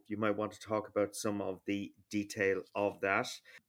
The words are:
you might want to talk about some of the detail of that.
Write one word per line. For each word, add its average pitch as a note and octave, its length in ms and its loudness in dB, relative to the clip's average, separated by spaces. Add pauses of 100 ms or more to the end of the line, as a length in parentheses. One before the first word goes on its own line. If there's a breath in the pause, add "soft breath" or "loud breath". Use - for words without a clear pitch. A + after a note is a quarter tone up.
you G#2 80 -6
might G#2 180 2
want G#2 180 -2
to - 80 -16
talk G#2+ 280 -2
about G2+ 260 0
some G2+ 280 -2
of F#2+ 240 -6
the G2+ 260 -2 (160)
detail G2+ 540 2 (120)
of G2 280 0
that. G2+ 260 4 (400 loud breath)